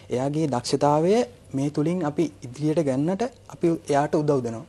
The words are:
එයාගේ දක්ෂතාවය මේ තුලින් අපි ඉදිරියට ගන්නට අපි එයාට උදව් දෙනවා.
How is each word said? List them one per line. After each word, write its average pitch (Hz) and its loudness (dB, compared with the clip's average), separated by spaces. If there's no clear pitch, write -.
එයාගේ 143 -2
දක්ෂතාවය 147 2
මේ 139 -2
තුලින් 160 -2
අපි 147 -2
ඉදිරියට 151 -2
ගන්නට 156 0
අපි - -2
එයාට 147 2
උදව් 147 2
දෙනවා. 113 -8